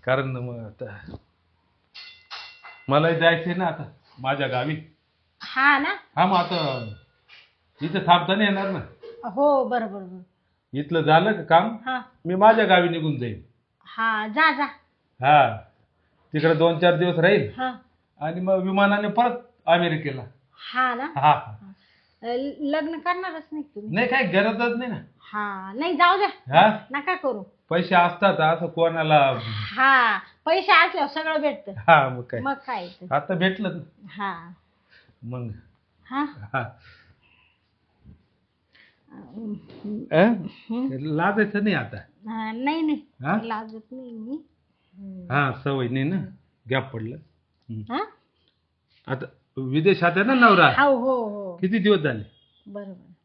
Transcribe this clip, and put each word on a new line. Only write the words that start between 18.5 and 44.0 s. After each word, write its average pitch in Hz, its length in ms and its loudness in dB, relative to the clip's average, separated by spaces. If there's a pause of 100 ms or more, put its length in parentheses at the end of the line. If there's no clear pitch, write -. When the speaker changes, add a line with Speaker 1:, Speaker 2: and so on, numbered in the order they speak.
Speaker 1:
विमानाने 196 540 2
परत 233 300 0 (280)
अमेरिकेला. 156 560 0 (500)
Speaker 2:
हा 254 220 0
ना? 247 100 -6 (120)
Speaker 1:
हा. 147 160 6 (880)
Speaker 2:
अ, 226 40 -10 (340)
लग्न 302 380 -4
करणारच 349 440 -6 (100)
नाही 302 120 -10
तुम्ही? 208 300 -12
Speaker 1:
नाही, 240 140 0
काही 233 180 0
गरजच 220 500 0
नाही 247 140 -6
ना. 165 80 -8 (220)
Speaker 2:
हा, 196 520 -10
नाही, 311 220 -4
जाऊ 349 240 4
द्या. 170 420 2
Speaker 1:
हा? 214 180 6 (120)
Speaker 2:
नका 294 240 -4
करू. 247 280 -4
Speaker 1:
पैसे 180 520 -4
असतात, 175 460 4
असं 165 260 2
कोणाला. 156 680 4 (380)
Speaker 2:
हा, 240 460 4 (260)
पैसे 359 280 2
असल्यावर 339 360 4
सगळं 311 320 -4
भेटतं. 277 360 -4
Speaker 1:
हा, 147 320 6
मग 123 140 -8
काय. 120 180 -8
Speaker 2:
मग 269 140 -4
काय 220 340 -10
तर. 180 260 -10
Speaker 1:
आता 147 200 -2
भेटलं 185 420 -2
ना. - 340 -18
Speaker 2:
हा. 180 400 -12 (720)
Speaker 1:
मग. 120 260 -10 (580)
Speaker 2:
हा? 269 180 -4 (280)
Speaker 1:
हा. 120 260 -8 (2250)
Speaker 2:
हम्म. 208 1000 -12
Speaker 1:
अ? 165 140 4 (460)
Speaker 2:
हम्म. 247 200 -6
Speaker 1:
लाजायचं 202 760 -2
नाही 202 120 0
आता. 110 200 -8
Speaker 2:
हा, 220 560 -14
नाही, 285 300 -4
नाही. 302 180 -2 (240)
Speaker 1:
हा? 175 180 -2
Speaker 2:
लाजत 220 500 -12
नाही 254 200 -16